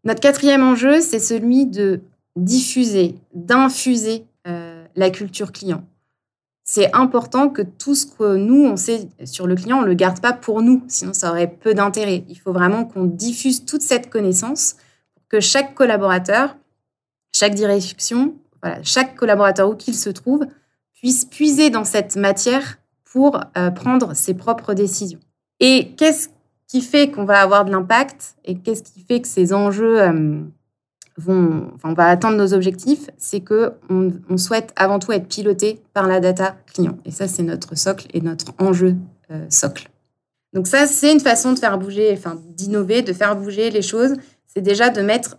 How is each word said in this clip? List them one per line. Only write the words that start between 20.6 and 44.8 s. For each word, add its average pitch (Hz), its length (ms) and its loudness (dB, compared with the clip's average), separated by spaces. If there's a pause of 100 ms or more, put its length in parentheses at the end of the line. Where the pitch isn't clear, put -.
puisse 254 320 0
puiser 294 420 2
dans 226 160 0
cette 208 320 -2
matière 202 600 0 (260)
pour, 269 360 2 (180)
euh, 180 120 0
prendre 240 440 0
ses - 180 -2
propres 220 400 -4
décisions. 190 480 -4 (400)
Et 262 380 4
qu'est-ce 311 300 2 (380)
qui 254 140 -2
fait 285 300 2
qu'on 208 160 -6
va 202 160 6
avoir 196 240 4
de 196 40 -4
l'impact 214 720 -2
et 180 160 -8
qu'est-ce 220 240 -6
qui - 180 -20
fait 240 200 -2
que 247 80 -12
ces 185 240 2
enjeux, 208 480 2
euh, 156 400 2 (760)
vont, 170 600 0
enfin, 160 140 -10
on 165 40 -4
va 170 120 4
atteindre 196 300 2
nos 196 180 2
objectifs, 190 540 -2 (100)
c'est - 200 -6
que 214 360 -2 (140)
on, 185 240 0 (160)
on 185 80 -2
souhaite 185 380 -2
avant 190 240 2
tout 196 140 -4
être 185 160 -2
piloté 208 520 -2 (120)
par 190 160 0
la 185 100 2
data 185 380 0 (100)
client. - 380 -4
Et 165 80 -14
ça, 190 160 -8
c'est 180 160 -4
notre 165 340 -8
socle 190 340 -4
et 170 80 -4
notre 165 260 -6 (120)
enjeu, 185 380 2 (340)
euh, 156 180 -12
socle. - 420 -4 (640)
Donc 185 120 -2
ça, 277 220 4
c'est 285 240 4
une 302 80 6
façon 254 320 0
de 254 80 0
faire 202 180 0
bouger, 202 360 0
enfin, 170 220 -10 (120)
d'innover, 202 540 -2
de 185 100 -4
faire 202 240 0
bouger 202 340 -4
les 208 100 -2
choses. 233 340 0 (340)
C'est 202 120 -6
déjà 202 300 2